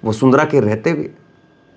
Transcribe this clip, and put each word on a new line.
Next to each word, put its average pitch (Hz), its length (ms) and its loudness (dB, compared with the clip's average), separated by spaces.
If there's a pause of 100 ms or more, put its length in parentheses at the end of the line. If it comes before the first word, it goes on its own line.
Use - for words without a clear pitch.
वसुंधरा 127 400 2
के 143 160 0
रहते 107 300 -2
हुए? 156 180 -6 (680)